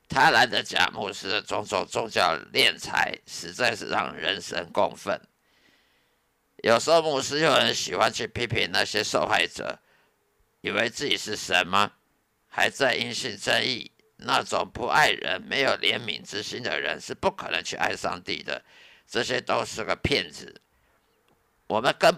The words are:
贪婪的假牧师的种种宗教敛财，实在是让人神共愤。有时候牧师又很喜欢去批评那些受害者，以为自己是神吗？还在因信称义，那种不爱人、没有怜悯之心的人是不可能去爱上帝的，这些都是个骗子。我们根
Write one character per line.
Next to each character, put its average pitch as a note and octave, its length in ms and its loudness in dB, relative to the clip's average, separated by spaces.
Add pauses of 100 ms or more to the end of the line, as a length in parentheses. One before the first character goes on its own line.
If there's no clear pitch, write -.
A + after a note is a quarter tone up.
贪 C#3 260 6
婪 A#2+ 160 6
的 A2+ 140 -2
假 - 280 2
牧 G#2 220 -6
师 - 160 -8
的 G#2 140 0
种 G#2 200 -4
种 G2+ 220 0
宗 A#2 240 -2
教 F2+ 260 4 (160)
敛 A2+ 240 2
财， - 520 -2
实 - 260 -10
在 A#2 220 0
是 E2 140 -8
让 D#2 260 0
人 D#2+ 260 -2
神 F2 320 -6
共 E2 240 2
愤。 F#2+ 240 -4 (1400)
有 A2+ 140 6
时 C#3+ 140 2
候 E3 100 8
牧 D3 200 2
师 C#3 180 -2
又 D#3 140 4
很 A#2+ 200 4
喜 - 220 -4
欢 A2 160 4
去 A2+ 160 -4
批 A#2+ 180 -4
评 A#2 280 0
那 G2+ 100 2
些 G#2+ 180 -2
受 - 240 0
害 F#2+ 220 2
者， - 320 -8 (800)
以 G2 120 -6
为 A2 180 0
自 C#3 180 -6
己 - 80 0
是 G#2 180 -6
神 F2+ 320 0
吗？ G2 280 2 (560)
还 G#2 200 0
在 B2+ 260 2
因 A#2+ 180 -4
信 G#2 240 -6
称 A#2 260 0
义， A#2+ 280 -4 (260)
那 B2+ 260 0
种 F#2 300 -2
不 A#2 140 -6
爱 C3+ 220 4
人、 F2+ 320 -4
没 - 200 -2
有 C3 160 2
怜 A#2 200 0
悯 F#2+ 240 -8
之 G#2 220 -8
心 G#2+ 180 -8
的 D#2 200 -4
人 D2+ 180 -4
是 - 160 -10
不 F3+ 160 0
可 - 180 -10
能 E2+ 140 -2
去 - 140 -8
爱 G2 180 -2
上 F2+ 260 -6
帝 F2 220 -6
的， C#2+ 220 -8 (420)
这 A#2 160 -2
些 A#2+ 160 -2
都 A#2 240 0
是 A2 220 -6
个 F#2 100 0
骗 F#2+ 340 0
子。 - 320 -18 (1080)
我 G#2 120 2
们 C3 180 2
根 A3 200 6